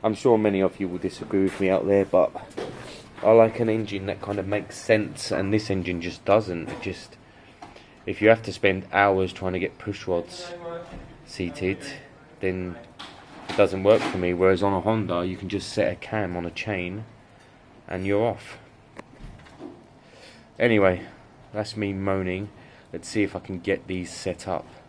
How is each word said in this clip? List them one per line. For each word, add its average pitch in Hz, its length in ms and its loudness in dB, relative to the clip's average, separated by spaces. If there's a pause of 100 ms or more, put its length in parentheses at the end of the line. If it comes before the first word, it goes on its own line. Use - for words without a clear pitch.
I'm 110 120 2
sure 120 220 6
many 104 240 2
of 95 180 2
you 95 100 -2
will 90 100 -6
disagree 95 460 0
with 92 160 -2
me 95 100 4
out 92 160 2
there, 98 180 4
but - 260 4 (920)
I 107 80 6
like 113 300 6
an 113 100 2
engine 101 360 -4
that 101 140 -6
kind 101 180 -4
of 92 80 -4
makes 101 300 -4
sense, - 540 0
and 98 220 0
this 110 180 0
engine 90 320 -2
just 87 220 -10
doesn't. 95 440 2
It - 140 -10
just, - 340 -10 (880)
if 98 160 -6
you 107 80 6
have 113 140 6
to 101 100 -8
spend 95 400 2
hours 95 400 4
trying 92 220 -6
to 92 40 -2
get - 200 -4
push - 280 -10
rods 92 460 -4 (760)
seated, 92 520 -4 (640)
then 92 360 -4 (720)
it - 80 -4
doesn't 95 260 4
work 104 200 8
for - 160 -4
me. 90 160 0
Whereas 92 280 4
on 98 120 2
a 92 60 0
Honda, 92 460 0
you 92 100 -4
can 98 120 -10
just 92 240 -6
set 104 180 2
a 92 60 -6
cam 95 400 -4
on 87 80 -4
a 85 60 -6
chain 98 540 -6 (840)
and 92 180 -6
you're 101 200 2
off. - 320 -6 (2000)
Anyway, 101 440 4 (500)
that's 107 240 -6
me 101 160 -4
moaning. 95 560 -4 (440)
Let's 90 160 -12
see 107 140 0
if 98 120 -2
I 90 60 -6
can 92 180 -10
get 95 280 -4
these 92 260 -8
set - 340 -8
up. 92 200 -4 (220)